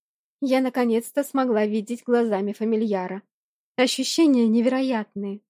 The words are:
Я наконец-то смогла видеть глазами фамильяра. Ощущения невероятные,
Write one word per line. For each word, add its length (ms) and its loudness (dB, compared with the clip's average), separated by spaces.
Я 220 2
наконец-то 600 0
смогла 420 0
видеть 380 -4
глазами 500 0
фамильяра. 720 -2
Ощущения 720 2
невероятные, 1040 -2